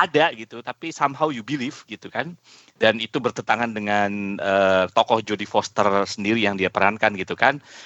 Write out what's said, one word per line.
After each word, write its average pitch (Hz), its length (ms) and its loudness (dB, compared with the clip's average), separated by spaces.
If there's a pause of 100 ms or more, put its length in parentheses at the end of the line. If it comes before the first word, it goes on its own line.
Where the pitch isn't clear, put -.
ada 156 240 2
gitu, 113 320 -14
tapi 143 240 -12
somehow 147 400 -2
you 120 160 -6
believe 135 400 -6
gitu - 240 -16
kan. 143 240 -6 (480)
Dan 110 160 4
itu 113 240 -4
bertentangan 113 560 -2
dengan, 104 640 -2
eh, 95 480 4
tokoh 113 320 2
Jodie 104 240 -4
Foster 104 400 -2 (240)
sendiri 110 320 0
yang 101 160 0
dia 92 160 -2
perankan 104 400 2
gitu 92 240 -6
kan. 139 240 2 (260)